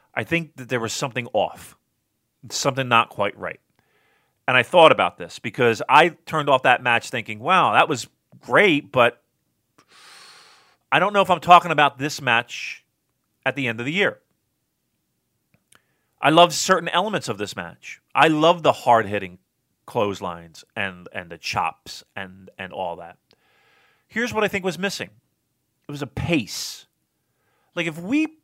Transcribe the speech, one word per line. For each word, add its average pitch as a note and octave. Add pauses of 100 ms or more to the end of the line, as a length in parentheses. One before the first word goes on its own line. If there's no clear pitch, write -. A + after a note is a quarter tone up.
(160)
I A#2
think E3
that B2
there B2+
was A2+
something A#2+
off, - (720)
something C3
not A#2
quite -
right. F2+ (880)
And B2+
I B2
thought D#3+
about F#2+
this F2
because A2+
I D#3 (160)
turned D3
off C3
that B2+
match A#2
thinking, A2
"Wow, D3
that B2+
was C3+ (340)
great, D3+
but A#2+ (1700)
I C3+
don't G3
know G3+
if F3+
I'm F3
talking F3
about C#3+
this D3
match - (600)
at C3
the C3+
end A2+
of A#2+
the D3
year." F#3 (2000)
I C#3+
love E3+
certain E3+
elements F#3+
of G#2+
this G2+
match. - (140)
I D3
love D#3+
the C#3+
hard-hitting G2+ (480)
clotheslines F2 (120)
and, F2+
and F2+
the E2+
chops - (120)
and, F#2+
and F#2
all F2
that. E2+ (880)
Here's A3+
what G#3+
I G3+
think F#3+
was F3
missing. F3+ (800)
It -
was C#3+
a C3
pace. - (880)
Like, E3+
if D#3+
we C4+ (160)